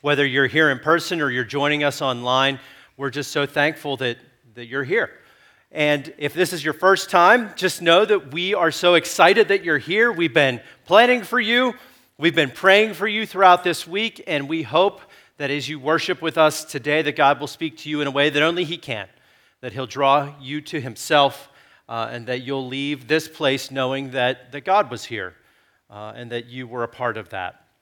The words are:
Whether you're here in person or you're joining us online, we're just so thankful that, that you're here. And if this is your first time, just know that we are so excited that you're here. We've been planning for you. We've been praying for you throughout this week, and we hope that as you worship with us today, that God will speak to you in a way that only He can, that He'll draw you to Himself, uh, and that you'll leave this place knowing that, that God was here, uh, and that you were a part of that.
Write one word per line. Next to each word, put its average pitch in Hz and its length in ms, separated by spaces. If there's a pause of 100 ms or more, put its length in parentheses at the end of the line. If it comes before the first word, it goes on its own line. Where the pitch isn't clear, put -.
Whether 143 240
you're 131 220
here 156 200
in 131 120
person 165 420
or 139 80
you're 123 140
joining 143 380
us 143 200
online, 131 580 (380)
we're 135 100
just 135 220
so 143 160
thankful 147 500
that, 120 220 (340)
that 120 140
you're 131 180
here. 185 280 (600)
And 147 460
if 147 160
this 170 180
is 156 100
your 147 120
first 185 340
time, 196 480
just 180 240
know 170 240
that 170 300
we 180 180
are 175 180
so 175 260
excited 190 520
that 196 160
you're 156 140
here. 214 340
We've 165 220
been 131 260 (240)
planning 240 380
for 233 180
you. 240 320 (460)
We've 156 160
been 143 160
praying 202 420
for 180 160
you 214 160
throughout 180 400
this 175 220
week, 202 400
and 143 200
we 160 160
hope 165 380 (380)
that 143 120
as 139 160
you 147 140
worship 160 400
with 165 160
us 156 300
today, 147 340
that 143 160
God 139 240
will 143 60
speak - 320
to - 100
you 147 140
in 143 40
a 139 40
way 143 180
that 143 140
only 170 200
He 160 140
can, 110 320 (540)
that 123 100
He'll 127 140
draw 139 520
you 139 220
to 151 180
Himself, 135 680 (400)
uh, 113 220
and 120 160
that 127 160
you'll 135 240
leave 135 420
this 156 180
place 135 440
knowing 135 400
that, 127 420
that 139 140
God 190 240
was 120 120
here, 95 320 (540)
uh, 107 260
and 120 160
that 120 140
you 127 220
were 120 160
a 117 60
part 120 280
of 104 140
that. 90 340 (180)